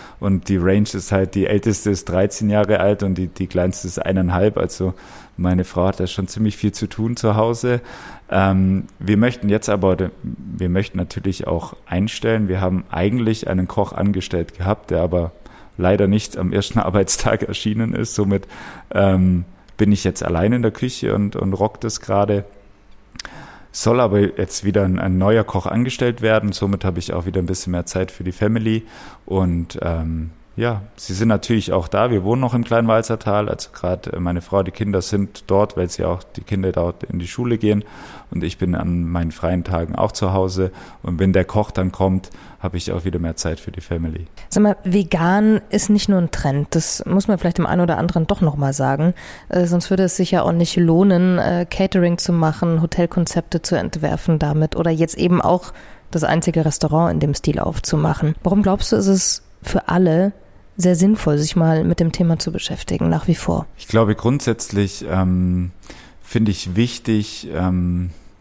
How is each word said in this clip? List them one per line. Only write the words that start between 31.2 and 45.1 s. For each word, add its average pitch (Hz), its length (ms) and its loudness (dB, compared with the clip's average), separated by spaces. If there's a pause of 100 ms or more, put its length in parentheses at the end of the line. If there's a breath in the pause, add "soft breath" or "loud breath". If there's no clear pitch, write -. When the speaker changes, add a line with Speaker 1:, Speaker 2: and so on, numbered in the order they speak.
Speaker 1:
natürlich 104 420 0
auch 85 160 0
da. 113 240 2
Wir 98 120 2
wohnen 117 180 0
noch 120 120 0
im 120 120 2
kleinen 113 240 2
Walzertal. 110 580 0
Also - 240 -6
grad, 90 360 -4
äh, - 120 -8
meine 87 220 -2
Frau, 98 220 0
die 90 80 -8
Kinder 101 300 -2
sind - 460 -4
dort, 98 300 2
weil 90 120 0
sie - 140 -6
auch 87 180 -2
die - 200 -16
Kinder 95 320 -2
dort 85 320 -2
in 90 140 -6
die 85 80 -6
Schule 120 300 -2
gehen. 104 280 2 (460 loud breath)
Und 85 120 -4
ich 85 140 -4
bin 90 180 0
an 87 340 -2
meinen 85 220 -2
freien 87 320 -2
Tagen 85 320 -4
auch 95 160 0
zu 95 220 -2
Hause. 92 380 0 (320 loud breath)
Und 87 160 -4
wenn 95 120 4
der 92 140 4
Koch - 260 -2
dann 92 220 -2
kommt, 92 360 0 (300 loud breath)
habe 90 180 -6
ich - 140 -6
auch 87 140 -4
wieder 87 120 -2
mehr 82 200 -4
Zeit - 220 -4
für - 120 -14
die 85 100 -12
Family. 82 460 -6 (220 loud breath)
Speaker 2:
Sag - 140 2
mal, 208 200 4
vegan 190 840 2